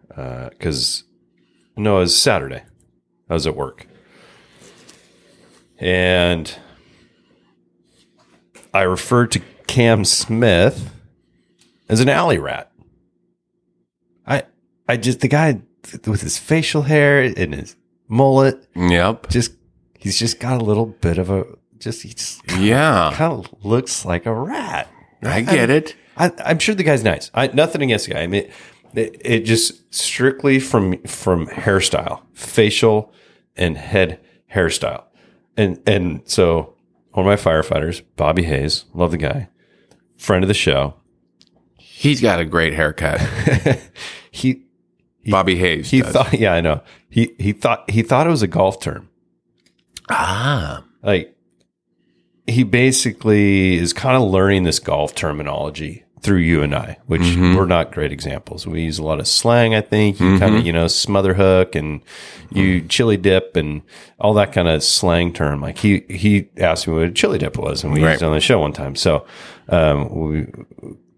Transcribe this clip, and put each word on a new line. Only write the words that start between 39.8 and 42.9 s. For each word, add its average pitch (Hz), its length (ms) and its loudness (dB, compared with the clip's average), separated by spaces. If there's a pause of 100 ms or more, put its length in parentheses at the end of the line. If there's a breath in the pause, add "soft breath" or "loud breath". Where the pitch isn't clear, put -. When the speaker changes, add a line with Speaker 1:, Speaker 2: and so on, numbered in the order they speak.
Speaker 1:
friend 92 260 0
of 95 60 2
the 104 40 2
show. 71 420 0 (840)
Speaker 2:
He's - 440 -2
got 101 180 2
a 85 60 -4
great 80 280 0
haircut. 76 480 -2